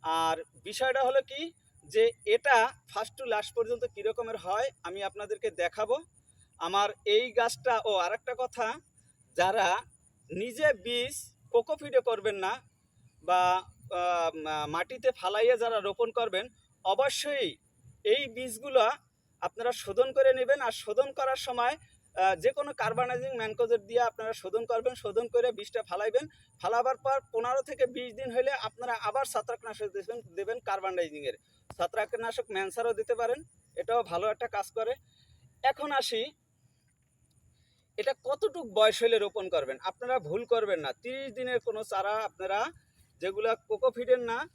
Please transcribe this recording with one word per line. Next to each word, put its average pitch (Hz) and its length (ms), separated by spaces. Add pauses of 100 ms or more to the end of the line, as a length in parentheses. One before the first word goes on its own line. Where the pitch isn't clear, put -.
আর 165 340 (320)
বিষয়টা 262 400
হলো 269 220
কি 277 100 (540)
যে 220 100 (220)
এটা 233 300 (360)
first 262 260
to 262 140
last 214 240
পর্যন্ত 233 260 (120)
কী 202 80
রকমের 226 340
হয় 208 320 (140)
আমি 185 200
আপনাদেরকে 208 480
দেখাবো। 208 460 (680)
আমার 196 220 (160)
এই 214 200 (140)
গাছটা, 233 360 (100)
ও 220 80 (120)
আর 180 140
একটা 247 240
কথা, 240 240 (680)
যারা 185 320 (600)
নিজে 226 360 (180)
বীজ 240 300 (400)
কোকোপিটে 285 460
করবেন 214 440
না 190 80 (760)
বা, 180 140 (560)
আহ, 175 320 (140)
মা-, 151 300
মাটিতে 226 340 (120)
ফালাইয়ে 214 360
যারা 226 240
রোপণ 202 300
করবেন, 214 340 (400)
অবশ্যই 262 640 (560)
এই 240 180 (140)
বীজগুলো 254 460 (580)
আপনারা 226 320
শোধন 233 400
করে 269 260
নেবেন। 262 280
আর 294 80 (100)
শোধন 240 280
করার 262 340
সময়, 247 300
আহ, - 580 (100)
যে 247 80
কোনো 294 180 (120)
কার্বনাইজিং 247 580
ম্যানকোজেব 226 480
দিয়ে 233 220
আপনারা 220 220
শোধন 202 380
করবেন, 247 240
শোধন 220 340
করে 240 240
বীজটা 220 300
ফালাইবেন, 220 420 (360)
ফালাবার 247 360
পর 269 200 (160)
পনেরো 247 300
থেকে 254 240
বিশ 247 320
দিন 262 160
হইলে 254 180 (160)
আপনারা 240 260 (140)
আবার 262 240
ছত্রাকনাশক 220 640
দেবেন, 240 220 (200)
দেবেন 226 200 (100)
কার্বনাইজিংয়ের। 170 680 (400)
ছত্রাকনাশক 453 760
ম্যানসারও 415 500
দিতে 466 140
পারেন, 269 240 (380)
এটাও 233 260
ভালো 175 300
একটা 233 160
কাজ 202 180 (100)
করে। 226 160 (680)
এখন 277 300
আসি, 240 300 (1800)
এটা 269 120 (120)
কতটুক 359 420 (120)
বয়স 214 240
হইলে 226 160
রোপণ 202 300
করবেন? 135 280 (140)
আপনারা 247 280
ভুল 180 260
করবেন 208 360
না, 143 100 (120)
তিরিশ 269 260 (100)
দিনের 254 220
কোনো 214 240
চারা 202 300 (140)
আপনারা 190 320 (600)
যেগুলা 202 300 (160)
কোকোপিটের 247 520 (100)
না 226 80 (160)